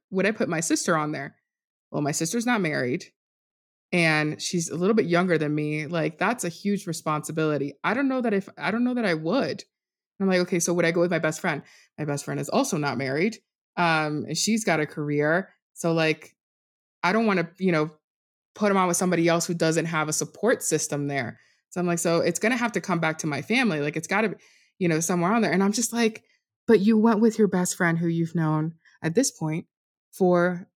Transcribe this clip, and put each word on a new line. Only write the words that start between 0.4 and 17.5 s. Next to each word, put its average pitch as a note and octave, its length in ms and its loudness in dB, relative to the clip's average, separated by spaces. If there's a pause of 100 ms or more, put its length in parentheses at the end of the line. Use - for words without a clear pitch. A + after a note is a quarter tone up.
my E3 120 -2
sister - 360 0
on D3+ 160 -2
there?" C#3 240 -12 (540)
Well, D3 120 -4
my C#3+ 100 0
sister's A3+ 340 -2
not A#3+ 140 2
married, C#3+ 440 -2 (880)
and D#3 480 2
she's E3+ 280 -4
a - 80 -6
little G3 180 2
bit G#3+ 120 2
younger E3+ 300 2
than D3+ 180 0
me. D3+ 320 -2
Like, E3 320 -4
that's A3+ 260 0
a F3 40 -4
huge G3+ 380 -4
responsibility. D3+ 960 -4
I F3 120 0
don't C#4 140 0
know C4 120 -2
that A#3 120 0
if, G3 240 -2
I E3 140 -4
don't A#3 140 0
know B3 100 0
that A#3 100 -2
I F3 100 2
would. E3 340 -2 (120)
And - 40 -20 (560)
I'm G3 80 2
like, F#3 120 4
"Okay, F3 200 0
so F3 140 0
would F3 100 2
I E3 60 2
go F3 100 0
with F3 100 2
my E3 80 0
best D#3+ 220 -2
friend?" D3+ 220 -4 (360)
My D#3 60 -6
best C#3+ 200 -4
friend C#3+ 160 -6
is C#3 80 -8
also A#3+ 280 0
not C#3+ 220 -2
married, D3 380 -2 (400)
um, D#3 500 0
and D#3 100 -6
she's A3 280 0
got D#3+ 160 2
a D3+ 60 -2
career. D3+ 680 0 (200)
So, E3+ 200 -2
like, D#3+ 440 0 (680)
I F3+ 100 2
don't A3+ 140 2
wanna, F3 220 0 (100)